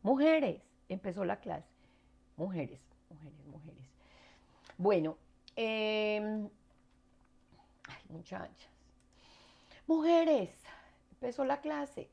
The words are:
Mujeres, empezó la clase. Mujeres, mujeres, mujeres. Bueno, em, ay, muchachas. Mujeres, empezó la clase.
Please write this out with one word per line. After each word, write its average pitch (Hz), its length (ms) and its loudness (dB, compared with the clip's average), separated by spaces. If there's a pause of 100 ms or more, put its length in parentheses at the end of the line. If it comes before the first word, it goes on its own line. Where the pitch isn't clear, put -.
Mujeres, 277 580 4 (300)
empezó 190 340 -6
la 190 160 -4
clase. - 320 -10 (640)
Mujeres, 156 440 -6 (280)
mujeres, 151 380 -20
mujeres. 147 400 -20 (880)
Bueno, 175 400 2 (400)
em, 214 960 -2 (1400)
ay, - 220 -18
muchachas. - 580 -14 (1160)
Mujeres, 320 640 4 (640)
empezó 247 340 -6
la 277 160 0
clase. 294 520 -8